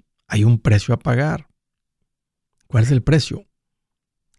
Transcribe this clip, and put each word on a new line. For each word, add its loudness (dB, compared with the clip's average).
Hay 0
un 4
precio 0
a -2
pagar. -4
¿Cuál 0
es 0
el 2
precio? -2